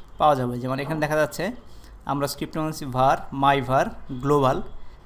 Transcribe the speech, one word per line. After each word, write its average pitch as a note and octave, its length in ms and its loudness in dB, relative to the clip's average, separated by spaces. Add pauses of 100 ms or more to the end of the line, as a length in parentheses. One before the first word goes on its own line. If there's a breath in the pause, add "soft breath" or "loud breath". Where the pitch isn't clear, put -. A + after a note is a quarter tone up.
(180 loud breath)
পাওয়া D3+ 180 6
যাবে। B2 240 -2
যেমন C3 200 -4
এখানে D3 200 -4
দেখা D3+ 160 0
যাচ্ছে D#3 360 0 (540 loud breath)
আমরা C#3 220 -2
স্ক্রিপ্টের D3 340 -6
মধ্যে D#3 240 -6
var, C3 320 4 (260)
my C#3 260 6
var, D3 200 2 (340)
global, C#3+ 380 4 (440 soft breath)